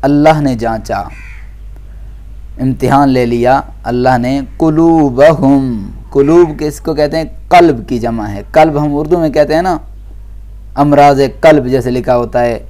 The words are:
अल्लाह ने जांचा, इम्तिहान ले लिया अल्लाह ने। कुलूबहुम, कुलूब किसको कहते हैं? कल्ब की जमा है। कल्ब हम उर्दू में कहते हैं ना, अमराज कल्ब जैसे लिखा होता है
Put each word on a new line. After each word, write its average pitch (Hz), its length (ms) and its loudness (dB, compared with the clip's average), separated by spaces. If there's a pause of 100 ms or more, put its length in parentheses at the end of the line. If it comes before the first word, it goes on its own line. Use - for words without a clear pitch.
अल्लाह 147 380 2
ने 131 140 0
जांचा, 110 540 -6 (1500)
इम्तिहान 135 480 2
ले 127 160 2
लिया 120 380 2 (220)
अल्लाह 123 320 0
ने। 131 240 -2 (180)
कुलूबहुम, 143 1300 2 (200)
कुलूब 151 460 4
किसको 151 340 -6
कहते 147 240 -2
हैं? 156 200 -6 (140)
कल्ब 165 340 4
की 123 140 -4
जमा 113 260 -4
है। 101 280 -10
कल्ब 156 240 4
हम 147 180 -2
उर्दू 151 220 0
में 160 140 0
कहते 151 220 0
हैं 135 80 0
ना, 156 180 -2 (960)
अमराज 143 520 4 (140)
कल्ब 151 240 6
जैसे 123 240 0
लिखा 123 220 -2
होता 120 260 0
है 120 300 -2